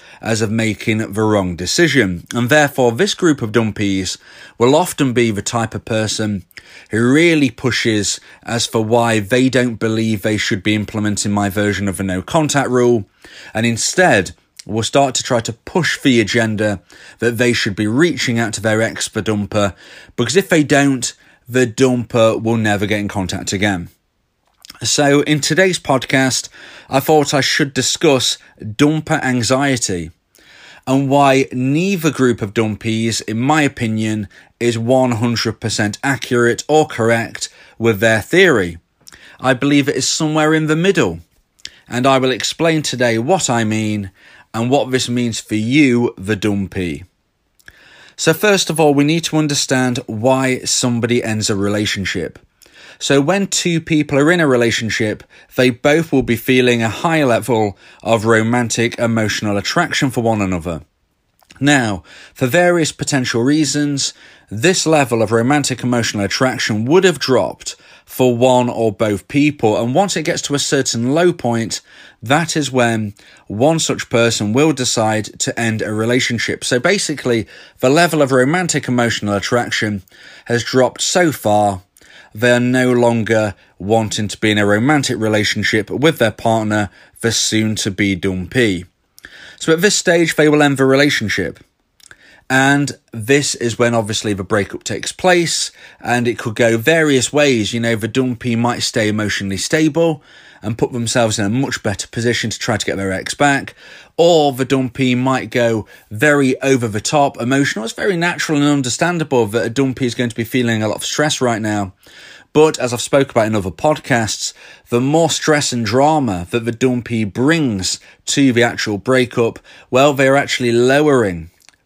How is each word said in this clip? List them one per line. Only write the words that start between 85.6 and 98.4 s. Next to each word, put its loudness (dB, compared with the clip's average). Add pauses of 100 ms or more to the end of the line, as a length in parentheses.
with 0
their 0
partner, -2 (300)
the -2
soon-to-be -2
dumpee. -2 (720)
So 0
at 2
this 2
stage, 2
they 4
will 4
end 2
the 2
relationship. 0 (920)
And 4 (180)
this 0
is -4
when 2
obviously -2
the -6
breakup -4
takes -8
place, 0 (260)
and -2
it -2
could -6
go 4
various 2
ways. 2
You -4
know, -2
the -4
dumpee -2